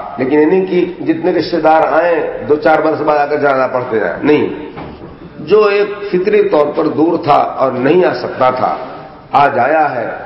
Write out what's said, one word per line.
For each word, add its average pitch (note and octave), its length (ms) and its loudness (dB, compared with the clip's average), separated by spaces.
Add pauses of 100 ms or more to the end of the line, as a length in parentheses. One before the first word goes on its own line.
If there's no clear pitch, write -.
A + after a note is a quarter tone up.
(180)
لیکن C3 220 2
یعنی F#3 260 4
کہ F3+ 380 -2
جتنے D#3+ 280 0
رشتہ E3 260 -2
دار D#3 240 4 (100)
آئیں، D#3+ 580 0
دو D3+ 60 4
چار D#3 240 2
برس D#3 220 0
بعد D3 160 0
آ C#3+ 80 0
کر D3 120 -2
جنازہ C3 360 0
پڑھتے A#2+ 260 -2
جائیں، F#2+ 240 -4
نہیں۔ C3 240 2 (920)
جو G3 240 2
ایک G3+ 260 2 (220)
فطری F#3+ 380 0
طور D3 260 2
پر D#3 120 0
دور D#3+ 360 0
تھا C#3+ 100 2
اور C3 380 0
نہیں C#3+ 340 2
آ D3 80 0
سکتا B2+ 360 -2
تھا، G2+ 260 -2 (560)
آج C3+ 280 2
آیا C#3+ 360 0
ہے، A2 140 -4 (160)